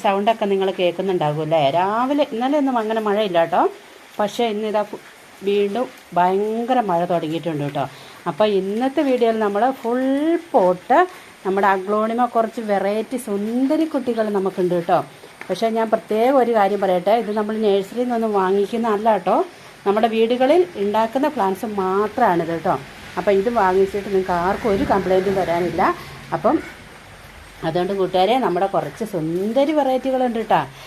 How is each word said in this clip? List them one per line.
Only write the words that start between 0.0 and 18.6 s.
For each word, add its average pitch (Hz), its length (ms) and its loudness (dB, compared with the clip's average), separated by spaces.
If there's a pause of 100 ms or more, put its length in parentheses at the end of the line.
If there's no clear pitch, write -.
സൗണ്ടൊക്കെ 208 460 2
നിങ്ങൾ 190 180 2 (100)
കേൾക്കുന്നുണ്ടാകും 175 640 0
അല്ലേ? 156 160 2 (160)
രാവിലെ, 240 480 2 (100)
ഇന്നലെ 254 280 -2
ഒന്നും 269 200 0
അങ്ങനെ 220 240 -2
മഴയില്ല 202 380 2
കേട്ടോ, 165 180 2 (560)
പക്ഷേ 208 260 -2 (100)
ഇന്ന് 214 180 -4
ഇതാ 208 180 0
ഫു-, - 100 -12 (500)
വീണ്ടും 202 360 0 (320)
ഭയങ്കര 214 640 0 (100)
മഴ 170 100 2 (120)
തുടങ്ങിയിട്ടുണ്ട് 160 560 -2
കേട്ടോ. 139 180 -4 (460)
അപ്പോൾ 214 160 2 (120)
ഇന്നത്തെ 233 500 -2
വീഡിയോയിൽ 226 360 2
നമ്മൾ 202 180 0 (200)
ഫുൾ 240 200 -2 (480)
പോട്ട് 190 480 4 (460)
നമ്മുടെ 381 300 2
അഗ്ലോണിമ 214 500 0 (100)
കുറച്ച് 226 360 -2
വെറൈറ്റി 208 560 -2
സുന്ദരി 254 680 0
കുട്ടികൾ 233 300 -2 (120)
നമുക്കുണ്ട് 185 420 0
കേട്ടോ. 170 200 2 (480)
പക്ഷേ 208 220 -2 (100)
ഞാൻ 226 160 0
പ്രത്യേകം 233 480 2
ഒരു 226 160 0
കാര്യം 202 260 2
പറയട്ടെ, 185 380 2
ഇത് 196 160 -6
നമ്മൾ 214 160 -4 (100)
നഴ്സറിയിൽ 202 420 0
നിന്നൊന്നും 226 340 0
വാങ്ങിക്കുന്നതല്ല 202 760 0